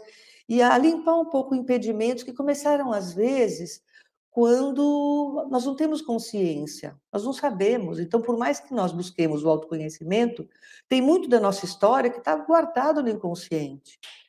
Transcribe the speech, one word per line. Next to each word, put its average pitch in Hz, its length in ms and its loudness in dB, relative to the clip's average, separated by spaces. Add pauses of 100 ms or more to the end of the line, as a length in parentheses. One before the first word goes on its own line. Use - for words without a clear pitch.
(480)
e 233 140 2
a 247 140 6
limpar 330 420 4
um 320 80 0
pouco 269 280 -2
impedimentos 240 680 -2
que 254 100 -14
começaram, 285 600 0
às 185 200 -6
vezes, 196 680 0 (480)
quando 285 1200 2
nós 254 160 0
não 269 120 -4
temos 311 260 0
consciência, 185 920 -4 (160)
nós 208 120 -4
não 269 80 -4
sabemos. 202 680 -2
Então, 175 200 -2
por 233 160 -2
mais 269 220 -2
que - 160 -14
nós 185 180 0
busquemos 165 520 -2
o 160 40 2
autoconhecimento, 160 1000 -2 (400)
tem 262 120 4
muito 311 280 4
da 240 100 6
nossa 196 260 0
história 240 460 2
que 240 100 -10
tá 311 140 0
guardado 311 640 2
no 247 80 -2
inconsciente. 160 920 -6 (300)